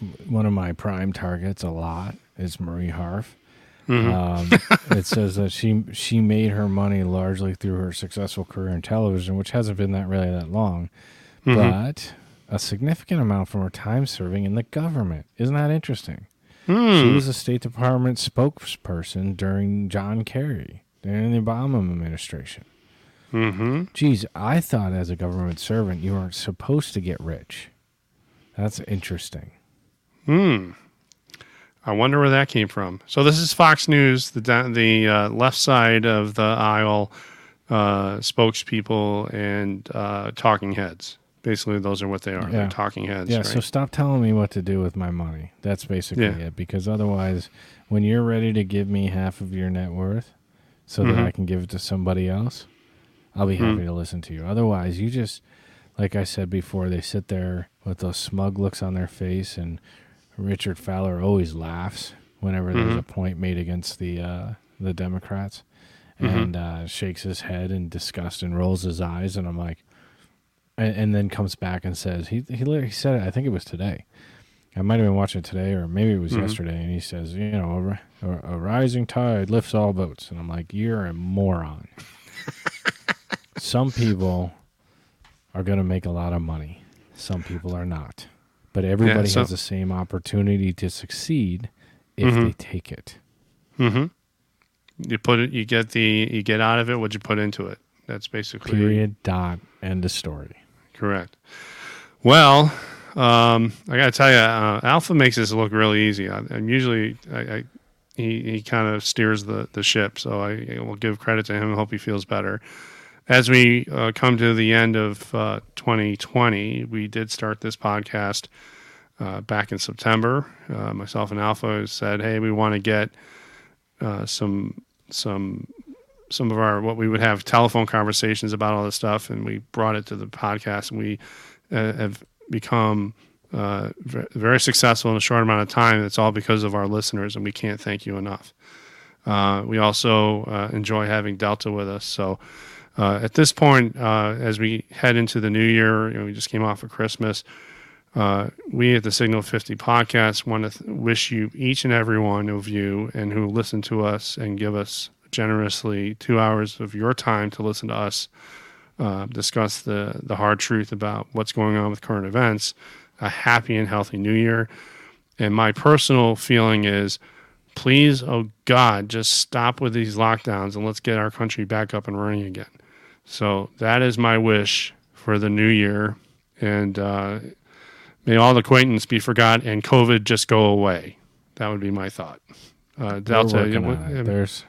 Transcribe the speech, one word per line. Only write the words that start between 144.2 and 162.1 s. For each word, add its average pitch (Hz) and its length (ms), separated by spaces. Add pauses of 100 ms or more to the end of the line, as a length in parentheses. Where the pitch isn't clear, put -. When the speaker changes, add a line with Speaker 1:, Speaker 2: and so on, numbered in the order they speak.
Speaker 2:
as 110 180
we 110 320
head 123 240
into 117 240
the 107 120
new 107 120
year, 110 480
you 113 80
know, 104 60
we 101 80
just 107 180
came 110 140
off 104 180
of 110 80
Christmas. 110 540 (720)
Uh, 101 320 (240)
we 123 240
at 110 80
the 107 80
Signal 110 300
fifty 110 340
podcast 113 720
want 110 260
to - 100
th-, - 160
wish 113 320
you, 110 240
each 131 300
and 127 100
every 113 240
one 104 300
of 104 180
you, 104 480
and 104 180
who 107 140
listen 110 360
to 107 220
us 104 320
and 104 220
give 104 160
us - 360 (200)
generously 107 840
two 117 240
hours 107 400
of 107 120
your 110 220
time 104 360
to - 120
listen 107 240
to 110 80
us, 104 340 (680)
uh, 98 280
discuss 107 560
the, 104 420
the - 100
hard 104 240
truth 107 320
about 104 400
what's 110 220
going 107 240
on 104 140
with 104 100
current 101 260